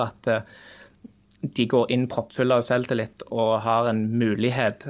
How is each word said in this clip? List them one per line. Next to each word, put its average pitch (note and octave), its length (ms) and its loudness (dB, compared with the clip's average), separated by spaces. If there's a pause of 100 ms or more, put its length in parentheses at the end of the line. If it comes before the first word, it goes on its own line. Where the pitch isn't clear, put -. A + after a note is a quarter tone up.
at, - 260 -4
eh, - 320 -4 (800)
de A#2+ 240 -2
går A#2+ 240 2
inn B2+ 180 0
proppfulle - 460 -2
av A#2+ 80 4
selvtillit A#2+ 640 -2
og A2 340 0
har A#2 300 2
en A2 180 0
mulighet. A#2 800 0